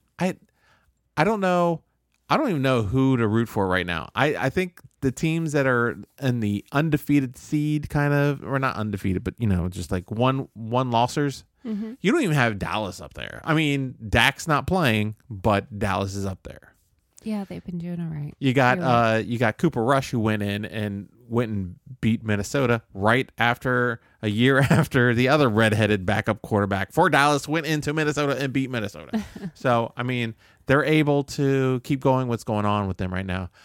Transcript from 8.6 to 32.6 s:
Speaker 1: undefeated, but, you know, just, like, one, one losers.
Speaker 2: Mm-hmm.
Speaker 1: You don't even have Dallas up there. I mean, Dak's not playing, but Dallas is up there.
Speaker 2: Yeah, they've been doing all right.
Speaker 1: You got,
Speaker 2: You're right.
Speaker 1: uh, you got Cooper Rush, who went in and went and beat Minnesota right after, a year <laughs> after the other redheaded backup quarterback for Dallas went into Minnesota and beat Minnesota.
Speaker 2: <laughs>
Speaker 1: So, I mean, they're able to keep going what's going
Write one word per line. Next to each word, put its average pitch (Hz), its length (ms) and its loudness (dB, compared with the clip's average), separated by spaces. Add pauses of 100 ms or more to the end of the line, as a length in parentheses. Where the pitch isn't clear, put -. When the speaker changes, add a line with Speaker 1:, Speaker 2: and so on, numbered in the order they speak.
Speaker 1:
undefeated, 98 480 -4
but, - 140 -6
you 117 100 -2
know, 90 220 2
just, 92 220 -8
like, 90 180 -6
one, 127 440 -2
one 120 360 -4
losers. 127 540 0 (220)
Speaker 2:
Mm-hmm. 220 360 -6
Speaker 1:
You 185 100 2
don't 330 120 2
even 160 120 2
have 117 240 2
Dallas 92 420 -6
up - 120 -16
there. - 300 -12
I 156 100 -2
mean, 143 420 0 (140)
Dak's 120 380 2
not 143 200 2
playing, 110 480 2 (140)
but 101 480 0
Dallas 98 380 -2
is 98 100 -4
up 95 180 -6
there. - 300 -18 (500)
Speaker 2:
Yeah, 208 240 -6
they've 180 160 -14
been 175 140 -10
doing 170 240 -8
all 165 120 -6
right. 147 260 -8
Speaker 1:
You 131 140 2
got, 127 260 4
Speaker 2:
You're 147 60 -4
right. 117 300 4
Speaker 1:
uh, - 40 2
you 110 180 -4
got 110 200 0
Cooper 123 260 0
Rush, 135 280 0
who 127 80 0
went 107 240 0
in 104 220 -4
and 101 420 -8 (220)
went 113 220 -2
and 92 240 -6 (260)
beat 113 220 2
Minnesota 113 580 0 (120)
right 110 440 0
after, 120 640 0 (200)
a 110 60 -4
year 123 320 4
<laughs> 139 100 4
after 123 440 4
the 123 160 2
other 147 200 4
redheaded 107 560 2
backup 104 360 -2
quarterback 98 500 -2
for 165 180 2
Dallas 143 380 2
went 151 180 -2
into 147 280 -2
Minnesota 147 440 0
and 135 140 -4
beat 131 200 -2
Minnesota. 104 580 -6
Speaker 2:
<laughs> - 40 -20 (220)
Speaker 1:
So, 120 400 0
I 120 80 -6
mean, 120 320 -4 (300)
they're 139 180 4
able 147 420 2
to 135 600 0
keep 135 160 -2
going 131 260 2
what's 117 160 -2
going 104 220 0